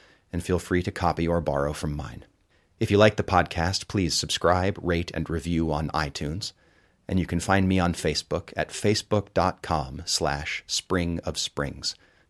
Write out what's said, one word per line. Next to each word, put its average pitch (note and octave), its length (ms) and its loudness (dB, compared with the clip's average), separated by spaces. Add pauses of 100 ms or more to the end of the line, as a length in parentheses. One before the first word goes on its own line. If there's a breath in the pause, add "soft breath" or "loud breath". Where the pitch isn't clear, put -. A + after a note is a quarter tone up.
(320 soft breath)
and F2 100 -2
feel F#2 160 0
free F2+ 240 0
to G2 80 -4
copy - 380 0
or E2+ 140 0
borrow C#2+ 320 0
from D#2 200 -4
mine. C2+ 300 -10 (560)
If A2+ 100 0
you G2+ 60 6
like G#2 200 8
the - 60 2
podcast, F2 640 2
please F2+ 280 0
subscribe, F2+ 680 2
rate, E2+ 320 0
and E2 160 -4
review E2 440 0
on D2+ 180 -2
iTunes. D#2 640 -4 (540 soft breath)
And F#2+ 140 0
you E2 60 0
can F2 120 -2
find F#2+ 300 4
me F#2 100 4
on F2 140 4
Facebook - 640 -2
at - 140 -2
facebook - 640 0
dot F2+ 260 2
com D2+ 460 -2
slash D2 600 -4
spring F2 580 -2
of D#2 120 -6
springs. - 580 -6 (360 soft breath)